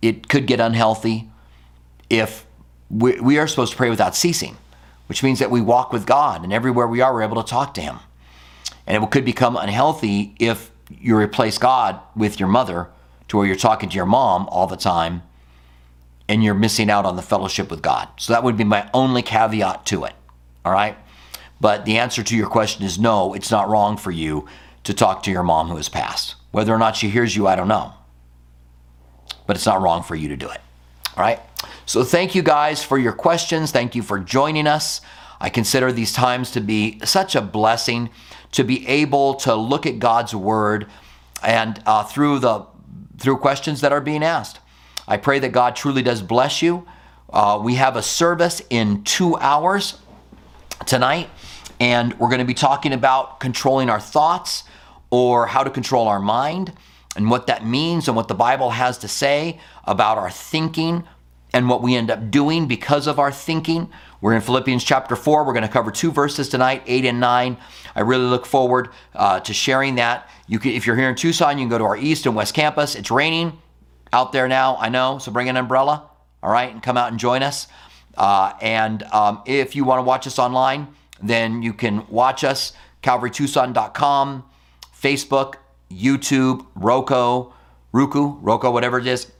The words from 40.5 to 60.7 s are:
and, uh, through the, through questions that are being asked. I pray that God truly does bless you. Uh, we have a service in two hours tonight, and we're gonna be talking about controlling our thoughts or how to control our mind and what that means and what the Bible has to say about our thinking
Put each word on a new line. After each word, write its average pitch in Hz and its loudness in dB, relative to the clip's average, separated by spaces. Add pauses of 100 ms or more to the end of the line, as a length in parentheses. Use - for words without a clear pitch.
and, 113 0
uh, 107 4
through 143 0
the, 117 0 (520)
through 135 0
questions 139 -2
that 139 2
are 147 0
being 147 -4
asked. 156 -4 (460)
I 104 -2
pray 139 2
that 127 -4
God 123 2
truly 135 -2
does 120 0
bless 123 0
you. 175 0 (440)
Uh, 104 4
we 120 0
have 131 2
a 110 -4
service 170 0
in 104 0
two 175 2
hours 160 0 (880)
tonight, 131 0 (520)
and 120 2
we're 117 2
gonna 127 0
be 127 -2
talking 139 0
about 131 0
controlling 131 0
our 107 0
thoughts 160 0 (460)
or 123 4
how 131 2
to 135 -2
control 123 0
our 101 0
mind 147 -2 (440)
and 107 0
what 123 0
that 113 -2
means 156 -2
and 120 0
what 113 -2
the 117 -2
Bible 123 0
has 123 -2
to 107 -12
say 147 -2 (260)
about 104 0
our 92 -4
thinking 160 -4 (480)